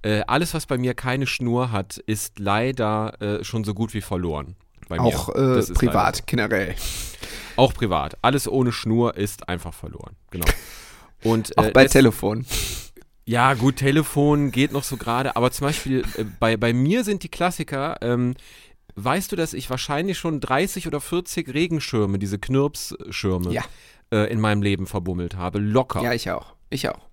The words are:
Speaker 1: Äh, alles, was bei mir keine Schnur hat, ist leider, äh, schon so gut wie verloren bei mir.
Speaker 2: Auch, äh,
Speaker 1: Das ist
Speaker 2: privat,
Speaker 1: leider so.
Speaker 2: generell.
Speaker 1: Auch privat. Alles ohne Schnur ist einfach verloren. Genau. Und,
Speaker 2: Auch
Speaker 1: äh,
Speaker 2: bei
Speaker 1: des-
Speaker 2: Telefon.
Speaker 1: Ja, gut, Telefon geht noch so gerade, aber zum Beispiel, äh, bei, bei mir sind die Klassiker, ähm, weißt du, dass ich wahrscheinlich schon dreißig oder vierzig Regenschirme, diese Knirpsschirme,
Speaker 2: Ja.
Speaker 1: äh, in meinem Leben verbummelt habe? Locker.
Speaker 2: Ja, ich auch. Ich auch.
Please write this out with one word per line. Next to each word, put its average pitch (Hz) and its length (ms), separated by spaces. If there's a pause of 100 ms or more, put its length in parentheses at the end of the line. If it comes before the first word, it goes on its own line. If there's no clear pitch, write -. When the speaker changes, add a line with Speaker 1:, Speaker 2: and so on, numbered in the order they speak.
Speaker 1:
Äh, 107 240
alles, 147 280
was 160 120
bei 135 120
mir 123 160
keine 131 320
Schnur 123 440
hat, 98 280
ist - 400
leider, 107 840
äh, 104 220
schon 113 200
so 104 80
gut 107 220
wie 107 80
verloren 85 540 (320)
bei 85 80
mir. 123 80
Speaker 2:
Auch, - 260
äh, - 40
Speaker 1:
Das 123 360
ist 87 80
Speaker 2:
privat, - 160
Speaker 1:
leider - 220
so. - 100
Speaker 2:
generell. 104 480 (800)
Speaker 1:
Auch 127 180
privat. 82 480
Alles 131 260
ohne 123 240
Schnur 113 440
ist - 320
einfach 87 260
verloren. - 420 (140)
Genau. 87 160 (760)
Und, 113 360
Speaker 2:
Auch 107 80
Speaker 1:
äh, 107 60
Speaker 2:
bei 131 120
Speaker 1:
des- 135 80
Speaker 2:
Telefon. 117 520 (800)
Speaker 1:
Ja, 120 300
gut, 127 220
Telefon 143 760
geht 139 220
noch 139 100
so - 140
gerade, 123 400
aber 120 160
zum 139 160
Beispiel, 135 320 (160)
äh, 110 80 (160)
bei, 113 160
bei 117 160
mir 160 320
sind 196 180
die 160 60
Klassiker, 160 720
ähm, 123 340 (640)
weißt 131 340
du, 196 60
dass 165 180
ich - 160
wahrscheinlich 151 480
schon 156 220
dreißig 165 480
oder 147 120
vierzig 170 540
Regenschirme, 131 640
diese 101 220
Knirpsschirme, 101 1120
Speaker 2:
Ja. - 100 (500)
Speaker 1:
äh, 107 200
in 113 80
meinem 107 200
Leben 98 280
verbummelt 87 480
habe? 90 240
Locker. 107 420
Speaker 2:
Ja, 120 100
ich 113 200
auch. - 240 (120)
Ich - 200
auch. - 100 (140)